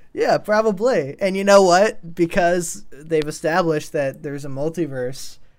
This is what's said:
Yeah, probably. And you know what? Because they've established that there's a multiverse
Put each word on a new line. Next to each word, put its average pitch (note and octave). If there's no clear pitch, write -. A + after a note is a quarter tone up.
Yeah, D3
probably. G#3
And F#3+
you G3
know G3+
what? F3+
Because F3
they've D3+
established D#3
that C#3
there's C#3+
a C#3
multiverse C3+